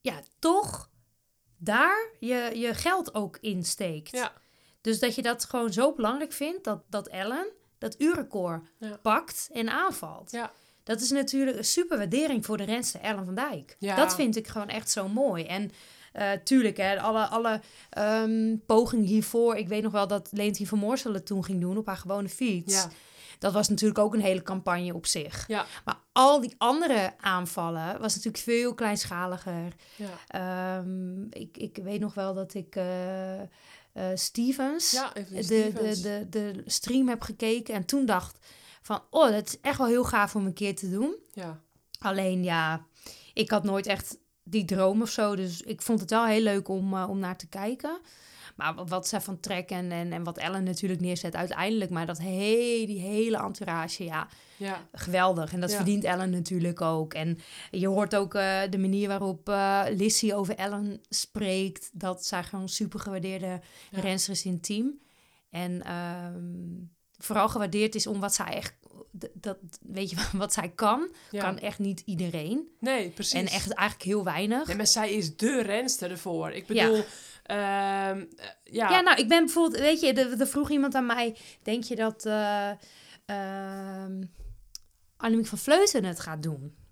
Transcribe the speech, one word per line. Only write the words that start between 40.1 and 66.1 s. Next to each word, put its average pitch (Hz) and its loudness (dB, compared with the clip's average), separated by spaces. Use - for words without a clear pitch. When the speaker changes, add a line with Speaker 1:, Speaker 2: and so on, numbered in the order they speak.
Speaker 1:
om 196 2
een 190 -2
keer 196 -2
te 190 -4
doen." 262 -2
Speaker 2:
Ja. 170 -10
Speaker 1:
Alleen, 190 0
ja, 160 0
ik 220 0
had 202 2
nooit 196 0
echt - -4
die 196 0
droom 190 4
of 226 -2
zo. 208 0
Dus 180 -4
ik 220 -6
vond 226 2
het 180 -6
wel 226 4
heel 220 4
leuk 202 2
om, 190 -2
eh, 185 -2
om 196 -2
naar 180 -4
te 165 -18
kijken. 247 -6
Maar 156 -2
w-, 180 -10
wat 185 -2
zij 208 -2
van 185 -8
Trek 180 -4
en, 180 -4
en, 170 -4
en 170 -4
wat 170 -6
Ellen 190 -2
natuurlijk 185 -2
neerzet 175 -2
uiteindelijk. 185 -2
Maar 165 -4
dat 160 -6
he-, 220 2
die 202 -6
hele 214 0
entourage, 170 -4
ja, 156 -4
Speaker 2:
Ja. 190 -8
Speaker 1:
geweldig. 175 2
En 180 -2
dat 185 0
Speaker 2:
Ja. 208 0
Speaker 1:
verdient 202 2
Ellen 180 0
natuurlijk 175 0
ook. 160 0
En 165 -2
je 180 0
hoort 202 2
ook, 196 0
eh, 190 2
de 190 0
manier 190 2
waarop, 196 -4
eh, 196 4
Lissy 208 2
over 202 -2
Ellen 202 -4
spreekt. 190 -4
Dat 180 -6
zij 180 -4
gewoon 190 -8
super 208 -4
gewaardeerde 190 -6
Speaker 2:
Ja. 196 -6
Speaker 1:
renster 190 -2
is 175 -4
in 185 -2
het 170 -4
team. 247 -2
En, 180 -6
ehm, 175 -8